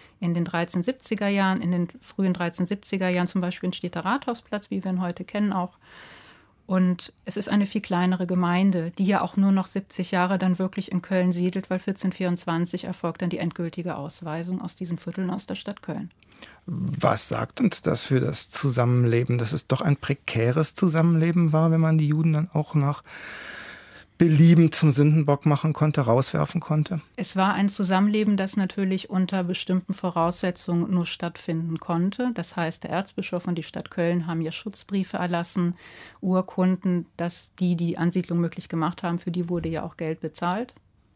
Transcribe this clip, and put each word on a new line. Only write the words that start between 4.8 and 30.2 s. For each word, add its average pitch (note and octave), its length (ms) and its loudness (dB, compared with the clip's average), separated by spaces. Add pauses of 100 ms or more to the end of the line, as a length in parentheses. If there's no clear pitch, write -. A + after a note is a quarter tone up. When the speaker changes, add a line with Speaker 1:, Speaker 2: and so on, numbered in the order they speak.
Speaker 1:
wir F#3+ 80 -2
ihn F#3 100 0
heute F3+ 220 -4
kennen G#3 280 -2
auch. F#3 260 -4 (840)
Und F#3 480 0 (120)
es - 120 -8
ist G3+ 120 -4
eine G3+ 180 4
viel G3+ 140 -4
kleinere F3+ 460 2
Gemeinde, F3+ 720 2
die G3 80 2
ja G3 160 4
auch - 160 -2
nur G3 140 4
noch F#3+ 160 2
siebzig - 460 -6
Jahre F#3 260 2
dann F#3 220 2
wirklich F#3+ 320 -4
in F3+ 100 -2
Köln F3+ 300 2
siedelt, F3+ 360 -2
weil F#3 120 -2
vierzehnhundertvierundzwanzig F3 1040 -2
erfolgt F3 360 -6
dann F3 100 -2
die E3+ 80 -4
endgültige E3+ 580 -6
Ausweisung E3 640 -8
aus - 140 -10
diesen E3+ 200 -6
Vierteln F3+ 320 -6
aus F#3+ 180 -6
der F#3+ 100 -8
Stadt - 260 -12
Köln. F3 280 -8 (540)
Speaker 2:
Was - 640 0
sagt A2+ 320 -4
uns - 220 2
das - 220 0
für C3 160 2
das - 280 -2
Zusammenleben, B2 880 2
dass A#2 140 -2
es - 140 -4
doch C3 140 0
ein D3 160 2
prekäres B2 800 0
Zusammenleben E3 760 4
war, D#3+ 200 4
wenn D#3+ 80 4
man D#3+ 180 4
die D3+ 100 2
Juden D#3+ 240 2
dann D#3 200 0
auch D3+ 220 -2
nach C#3+ 280 0 (1160)
Belieben E3 520 8
zum D#3 220 4
Sündenbock D3 540 4
machen D3+ 260 2
konnte, D3+ 300 2
rauswerfen C3+ 580 2
konnte? D#3 400 -2 (160)
Speaker 1:
Es - 180 -2
war F#3+ 200 2
ein G3+ 140 2
Zusammenleben, G3+ 680 2
das F#3+ 200 -2
natürlich F#3+ 540 -2
unter F#3 320 0
bestimmten F3+ 520 -2
Voraussetzungen F3 1000 -2